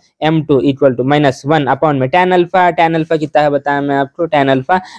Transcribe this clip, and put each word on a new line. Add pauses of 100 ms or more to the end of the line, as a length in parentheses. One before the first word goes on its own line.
(220)
एम
टू
equal
to
माइनस
वन
upon
में
टैन
अल्फा,
टैन
अल्फा
कितना
है
बताया
मैं
आपको?
टैन
अल्फा (180)